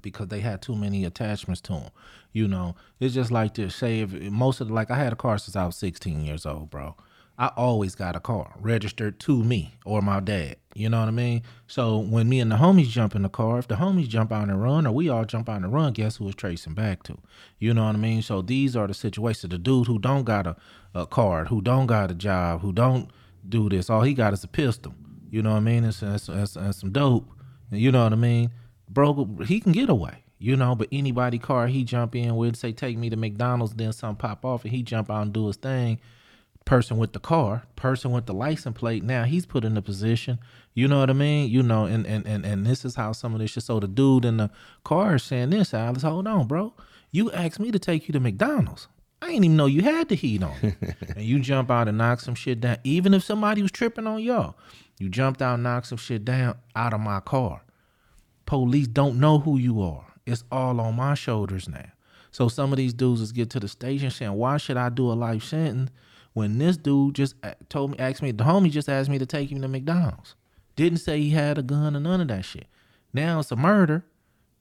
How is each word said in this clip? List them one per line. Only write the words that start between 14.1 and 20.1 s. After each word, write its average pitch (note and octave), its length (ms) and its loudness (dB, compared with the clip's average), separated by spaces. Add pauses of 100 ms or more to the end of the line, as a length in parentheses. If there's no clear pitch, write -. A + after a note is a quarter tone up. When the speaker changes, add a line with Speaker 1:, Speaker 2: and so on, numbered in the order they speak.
Speaker 1:
out G#2 180 -2
and G2 120 0
run C#3+ 240 2
or A#2+ 80 2
we D#3+ 160 2
all A2+ 160 0
jump A2+ 240 -4
out G2+ 140 -4
and F#2+ 100 -4
run, D3 200 2
guess G#2+ 240 -2
who G2+ 100 -6
it's G2 80 -6
tracing E2+ 400 -6
back G#2 280 -2
to? - 140 -14 (400)
You A2+ 160 2
know A2+ 120 4
what G#2+ 100 0
I - 20 0
mean? A2+ 240 0
So G2 220 -2
these B2+ 320 0
are G#2+ 100 0
the G2 80 -2
situations. G#2+ 560 -4
The F2+ 80 -4
dude B2 300 2
who A#2+ 100 2
don't C3 280 0